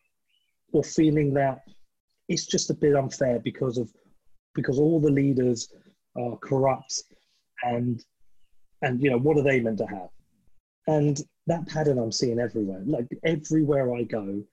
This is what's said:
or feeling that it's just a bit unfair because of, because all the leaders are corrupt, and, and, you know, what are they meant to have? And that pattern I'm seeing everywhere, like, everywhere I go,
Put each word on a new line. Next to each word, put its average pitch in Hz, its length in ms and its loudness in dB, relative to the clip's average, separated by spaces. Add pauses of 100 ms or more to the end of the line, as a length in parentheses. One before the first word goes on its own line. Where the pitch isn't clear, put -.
(720)
or 147 120 4
feeling 151 500 2
that 135 280 0 (680)
it's 175 180 -2
just - 240 -2
a 156 40 0
bit 147 200 4
unfair 131 460 0
because 120 360 -4
of, 120 160 -4 (600)
because 131 240 -2
all 156 220 4
the 147 100 4
leaders 131 580 2 (480)
are 120 200 -6
corrupt, 131 680 -2 (640)
and, 120 400 -2 (800)
and, 127 200 -2
you 143 80 4
know, 123 80 2
what 147 180 2
are 147 60 2
they 135 160 4
meant 113 200 -2
to 131 80 -2
have? 95 220 -10 (800)
And 147 340 2 (260)
that 165 220 -2
pattern 147 300 0
I'm 113 140 -2
seeing 117 260 0
everywhere, 101 460 -4
like, 123 220 -2 (180)
everywhere 151 680 0
I 120 100 -2
go, 101 380 -6 (100)